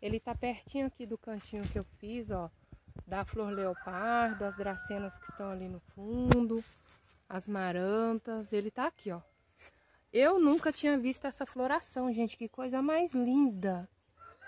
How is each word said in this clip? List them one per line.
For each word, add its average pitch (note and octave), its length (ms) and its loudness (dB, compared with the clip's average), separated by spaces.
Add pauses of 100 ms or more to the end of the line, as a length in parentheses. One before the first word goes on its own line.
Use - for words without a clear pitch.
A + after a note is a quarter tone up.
Ele G#3+ 180 -2
tá A#3 160 -8
pertinho B3+ 520 -4
aqui B3+ 180 -8
do A3 120 -6
cantinho G#3 520 -8
que G#3+ 100 -4
eu F#3+ 60 -4 (120)
fiz, G#3+ 340 -8
ó. F3 200 -4 (560)
Da F#3+ 180 -4
flor G#3 260 -4
leopardo, G3+ 960 0
as G3 100 -4
dracenas G3 640 -4
que - 120 -14
estão G3 220 -8
ali F#3 160 -6
no F3+ 120 -8 (140)
fundo. A#3 720 2 (640)
As F#3+ 200 -6
marantas. G#3 1040 -2
Ele G#3 180 0
tá C4 160 -2
aqui, - 240 -6
ó. E3+ 80 -8 (960)
Eu D#4+ 260 8
nunca D#4 320 6
tinha D4 260 2
visto B3+ 280 0
essa C4+ 200 -4
floração, B3+ 680 0
gente. A3 240 0
Que A#3 100 -8
coisa B3+ 340 -2
mais D#4+ 320 2
linda. A#3 760 2 (580)